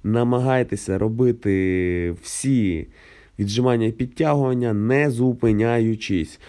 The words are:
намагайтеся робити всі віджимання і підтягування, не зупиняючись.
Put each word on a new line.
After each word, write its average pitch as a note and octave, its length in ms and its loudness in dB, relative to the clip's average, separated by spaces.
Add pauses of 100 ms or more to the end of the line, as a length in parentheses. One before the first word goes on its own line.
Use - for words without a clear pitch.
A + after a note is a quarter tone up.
намагайтеся A#2+ 960 0
робити F#2+ 1200 0
всі G#2+ 640 -2 (520)
віджимання A2+ 480 0
і A2+ 60 0
підтягування, B2+ 840 0
не C3 360 2
зупиняючись. A2+ 1400 0